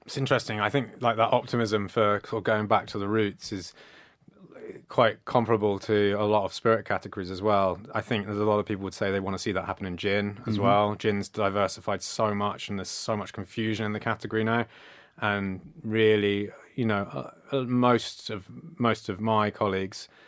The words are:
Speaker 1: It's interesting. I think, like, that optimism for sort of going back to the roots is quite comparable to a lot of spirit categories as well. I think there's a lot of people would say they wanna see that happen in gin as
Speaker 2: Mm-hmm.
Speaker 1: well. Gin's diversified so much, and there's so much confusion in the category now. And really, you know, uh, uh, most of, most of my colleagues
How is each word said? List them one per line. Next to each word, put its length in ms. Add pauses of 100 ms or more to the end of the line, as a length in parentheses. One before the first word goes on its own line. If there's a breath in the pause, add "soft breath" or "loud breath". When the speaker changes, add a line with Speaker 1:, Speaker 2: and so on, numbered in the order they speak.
Speaker 1:
It's 120
interesting. 420
I 100
think, 180 (120)
like, 160
that 160
optimism 560
for 380
sort 140
of 40
going 220
back 220
to 100
the 100
roots 440
is 200 (1160 loud breath)
quite 360
comparable 540
to 400
a 60
lot 200
of 80
spirit 320
categories 460
as 120
well. 380 (140)
I 60
think 260
there's 120
a 60
lot 140
of 80
people 180
would 100
say 160
they 100
wanna 180
see 140
that 140
happen 200
in 100
gin 500
as 80
Speaker 2:
Mm-hmm. 80
Speaker 1:
well. 320
Gin's 340
diversified 720
so 320
much, 340
and 100
there's 120
so 260
much 160
confusion 540
in 60
the 80
category 440
now. 220 (540 loud breath)
And 400 (220)
really, 680 (240)
you 100
know, 180 (100)
uh, 180 (260)
uh, 60
most 680
of, 160 (320)
most 300
of 120
my 300
colleagues 580 (200 soft breath)